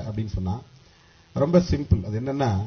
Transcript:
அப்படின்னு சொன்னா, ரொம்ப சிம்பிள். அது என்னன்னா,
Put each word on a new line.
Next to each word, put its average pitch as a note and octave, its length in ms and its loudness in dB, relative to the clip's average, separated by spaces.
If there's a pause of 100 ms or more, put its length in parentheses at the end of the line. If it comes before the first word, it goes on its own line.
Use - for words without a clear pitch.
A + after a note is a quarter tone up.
அப்படின்னு G#2+ 320 -6
சொன்னா, F#2 180 -2 (800)
ரொம்ப D#3 300 4
சிம்பிள். C#3 400 0
அது G#2 140 -6
என்னன்னா, C3+ 320 0 (160)